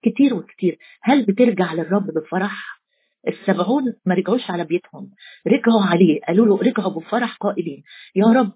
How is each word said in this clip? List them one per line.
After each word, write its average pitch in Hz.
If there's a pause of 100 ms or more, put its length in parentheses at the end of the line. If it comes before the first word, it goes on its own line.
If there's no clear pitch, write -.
كتير 254
وكتير؟ - (240)
هل 247
بترجع 196
للرب 170 (100)
بفرح؟ 185 (500)
السبعون 196 (220)
ما 185
رجعوش 190
على 175
بيتهم، - (380)
رجعوا 226
عليه، 175
قالوا 190
له، 202
رجعوا 190
بفرح 208
قائلين: 170 (320)
"يا 196
رب". 226